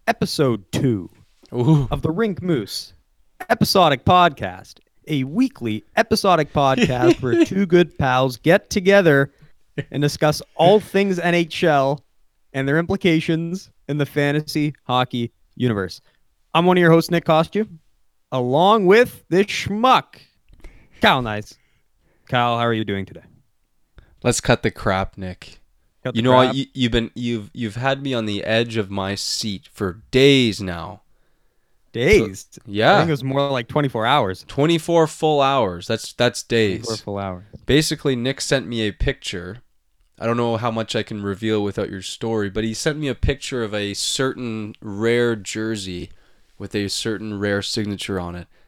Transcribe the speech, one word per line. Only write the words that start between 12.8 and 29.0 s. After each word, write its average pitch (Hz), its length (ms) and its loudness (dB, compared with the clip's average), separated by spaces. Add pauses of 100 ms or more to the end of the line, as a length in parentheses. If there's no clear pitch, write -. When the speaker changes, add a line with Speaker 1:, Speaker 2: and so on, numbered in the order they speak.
Speaker 1:
in 147 80 -2
the 143 80 0
fantasy 147 800 -2
hockey 123 480 -2 (240)
universe. 101 460 -2 (520)
I'm 170 120 -6
one 180 120 2
of 185 40 2
your 170 100 4
hosts, 165 180 2
Nick 170 160 -4
Costu, 165 420 -2 (640)
along 156 540 2
with 214 440 4
this 196 180 2
schmuck, 220 680 0 (840)
Kyle 160 220 4
Nice. 107 320 -6 (760)
Kyle, 120 280 2
how 117 80 0
are 117 80 2
you 110 120 -2
doing 98 200 -6
today? - 180 -20 (1000)
Speaker 2:
Let's 120 160 0
cut - 220 0
the 113 80 0
crap, 95 480 -4
Nick. - 440 -14 (420)
Speaker 1:
Cut 123 120 -6
Speaker 2:
You 113 60 0
Speaker 1:
the 120 80 2
Speaker 2:
know 127 60 6
what? 127 100 8
Speaker 1:
crap. 131 100 0
Speaker 2:
You, 135 100 -2 (100)
you've 123 160 0
been, 117 240 0
you've, 120 400 -6
you've 110 200 -6
had 135 280 -2
me 135 100 -4
on 113 140 -2
the 101 160 -4
edge 113 340 0
of 98 140 -4
my 98 240 -4